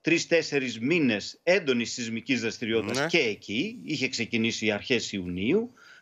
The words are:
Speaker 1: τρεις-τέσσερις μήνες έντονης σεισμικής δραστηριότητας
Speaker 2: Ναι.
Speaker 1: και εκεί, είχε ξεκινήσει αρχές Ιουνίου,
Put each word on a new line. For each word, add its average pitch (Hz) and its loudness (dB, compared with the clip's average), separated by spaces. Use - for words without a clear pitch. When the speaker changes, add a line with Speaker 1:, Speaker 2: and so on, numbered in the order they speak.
Speaker 1:
τρεις-τέσσερις 147 0
μήνες 123 2
έντονης 135 2
σεισμικής 113 -2
δραστηριότητας 113 0
Speaker 2:
Ναι. 143 2
Speaker 1:
και 170 2
εκεί, 127 -2
είχε 131 -2
ξεκινήσει 113 0
αρχές 104 0
Ιουνίου, 101 -2